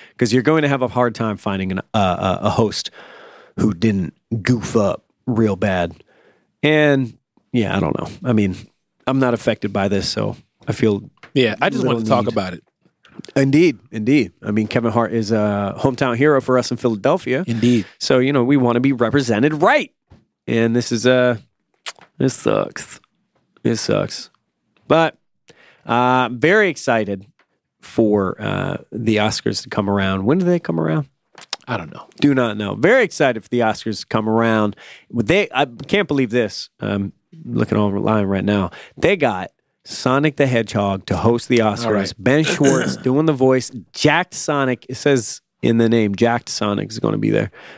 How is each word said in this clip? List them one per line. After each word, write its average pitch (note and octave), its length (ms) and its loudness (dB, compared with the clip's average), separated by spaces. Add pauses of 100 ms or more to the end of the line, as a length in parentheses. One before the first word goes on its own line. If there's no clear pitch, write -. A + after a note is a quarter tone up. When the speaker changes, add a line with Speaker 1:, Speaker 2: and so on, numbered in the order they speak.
(180)
Speaker 1:
'cause A#2 160 0
you're B2+ 100 4
going D#3 200 2
to C#3+ 40 0
have C#3 140 0
a B2+ 60 0
hard A#2+ 280 0
time A2 220 -4
finding F#2+ 340 -4
an, F#2+ 80 -4 (140)
uh, F#2+ 480 0
a, - 60 -2
a - 20 2
host - 400 -2 (680)
who G#2+ 160 0
didn't F#2+ 420 -2 (260)
goof A#2 340 -2
up G2+ 300 0 (220)
real G#2+ 280 0
bad. F2+ 380 -2 (720)
And, C#3+ 540 2 (360)
yeah, G2 240 0
I - 20 0
don't D#2+ 200 0
know. - 100 -8 (140)
I B2 100 0
mean, G2+ 220 2 (500)
I'm C3+ 140 0
not B2+ 140 2
affected A2 400 -2
by G2 160 0
this, F#2+ 200 -2
so G#2 280 -4 (300)
I - 40 -4
feel G#2 380 0 (240)
Speaker 2:
Yeah, A#2 280 2
I - 80 2
just - 140 -2
Speaker 1:
little B2+ 140 0
Speaker 2:
wanted A2+ 80 -4
to A2 40 -4
talk A#2+ 160 2
Speaker 1:
need. A#2 80 -2
Speaker 2:
about F#2 200 -4
it. E2 100 -16 (720)
Speaker 1:
Indeed, C#3 420 4 (140)
indeed. A2 400 0 (100)
I G#2 100 -6
mean, G#2+ 160 0
Kevin A#2 240 0
Hart A2+ 220 0
is A2+ 180 -2
a G2+ 460 0
hometown B2+ 400 0
hero C#3 240 4
for B2+ 160 0
us B2 140 -2
in A#2 60 -4
Philadelphia. B2+ 680 -2
Speaker 2:
Indeed. A#2 400 2 (140)
Speaker 1:
So, - 200 2
you C3 140 2
know, C3 100 2
we C#3 140 2
wanna A#2+ 220 2
be C3+ 140 2
represented A#2+ 680 0
right. C#4 300 2 (560)
And A2+ 280 2
this A#2+ 160 0
is, A2+ 140 -2
uh, B2+ 320 4 (800)
this C3+ 180 2
sucks. - 640 -4 (640)
It A#2 120 0
sucks. G#2 540 -4 (580)
But, D#3+ 300 2 (680)
uh, B2 460 2
very F3 380 2
excited G#2 560 -2 (560)
for, G#2 600 0
uh, F#2+ 360 -4 (140)
the A2 260 -2
Oscars G#2+ 460 -2
to - 60 -20
come G2+ 200 -2
around. F#2+ 360 0
When C#3+ 120 2
do F#3 80 0
they F3 140 2
come E3 200 -4
around? D#3 280 -2 (600)
Speaker 2:
I A#2 100 -6
don't E2 160 -12
know. - 140 -18 (120)
Speaker 1:
Do C#3+ 140 4
not A#2 240 0
know. G2+ 180 -4
Very G#3 280 2
excited B2+ 400 0
for - 60 -20
the B2 100 0
Oscars A2 420 -2
to - 60 -14
come A2 220 -2
around. A2 460 2 (360)
They, D3+ 420 0
I C3+ 120 0
can't C#3+ 420 -2
believe C3+ 240 0
this. A2+ 380 -2 (100)
I'm G2+ 340 -4 (320)
looking A#2 320 -2
online G#2 480 0
right F#2+ 180 -2
now. G2 280 0 (260)
They F#3+ 180 2
got G#2+ 360 -2 (320)
Sonic C#3 520 0
the C#3+ 100 2
Hedgehog G#2 640 -2
to F#2 100 0
host A2+ 320 0
the B2 100 4
Oscars. A2 260 0
Speaker 2:
All A2 80 0
right. G2 260 -2
Speaker 1:
Ben C3 240 2
Schwartz C3+ 540 2
Speaker 2:
<clears throat> - 60 -18
Speaker 1:
doing C3+ 220 0
the D#3 80 2
voice. C3 380 2 (220)
Jacked D#3+ 420 0
Sonic. C3+ 540 -2
It B2+ 60 -8
says C3 460 0 (220)
in A#2 160 2
the A2+ 100 4
name, A2 260 2
Jacked A#2 340 0
Sonic G#2 420 -4
is A2 80 -10
gonna G#2+ 180 0
be G#2+ 140 0
there. G#2+ 180 0 (280)